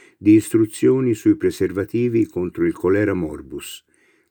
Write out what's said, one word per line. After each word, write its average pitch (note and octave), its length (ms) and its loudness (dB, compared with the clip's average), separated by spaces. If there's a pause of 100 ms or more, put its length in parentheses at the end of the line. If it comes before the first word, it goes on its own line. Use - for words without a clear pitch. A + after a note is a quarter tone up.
(180)
di G2+ 160 4
istruzioni A#2+ 800 2
sui G#2+ 240 2
preservativi G2 880 -2
contro E2+ 380 -4
il E2 80 0
cholera G2 400 0
morbus, C#2+ 720 -10 (460)